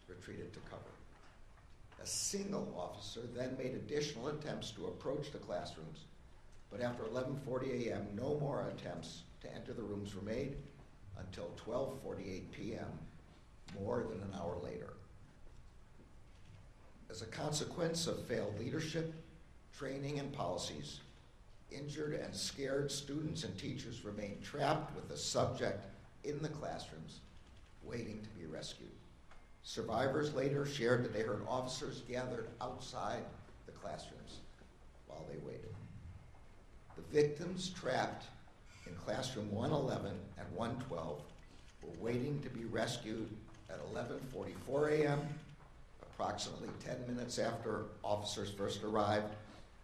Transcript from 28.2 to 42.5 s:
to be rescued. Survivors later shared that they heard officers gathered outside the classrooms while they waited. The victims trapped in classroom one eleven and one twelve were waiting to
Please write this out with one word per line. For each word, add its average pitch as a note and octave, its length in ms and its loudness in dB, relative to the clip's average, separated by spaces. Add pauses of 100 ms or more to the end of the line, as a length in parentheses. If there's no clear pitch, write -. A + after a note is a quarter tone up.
to G#2 60 -6 (120)
be E2 40 -6
rescued. D#2 460 -4 (720)
Survivors C3+ 720 4
later C#3+ 320 6
shared B2 380 8
that - 80 2
they A2 100 4
heard G#2+ 240 2
officers B2+ 640 2
gathered B2 400 0 (120)
outside A#2+ 640 0 (440)
the - 60 -12
classrooms D2+ 640 -6 (680)
while D#2+ 240 -8
they D2+ 160 -4
waited. A#1+ 260 -6 (1200)
The - 260 6
victims F3 480 4
trapped A#2 540 4 (640)
in F2 80 -6
classroom G#2+ 560 0
one B2 180 4
eleven G#2+ 460 4 (220)
and D#2+ 140 -6
one A#2 240 2 (120)
twelve E2 340 -2 (600)
were E2 160 -8
waiting B2 420 2
to C3 80 -4